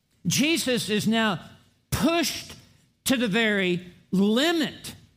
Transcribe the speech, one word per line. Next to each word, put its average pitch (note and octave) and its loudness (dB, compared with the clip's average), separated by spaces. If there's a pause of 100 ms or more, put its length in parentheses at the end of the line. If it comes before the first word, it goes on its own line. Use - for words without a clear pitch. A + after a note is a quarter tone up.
(240)
Jesus B3 0
is G#3 0
now A3 0 (500)
pushed - 0 (520)
to C4+ 2
the A#3+ 0
very G3 0 (280)
limit A3+ 0 (220)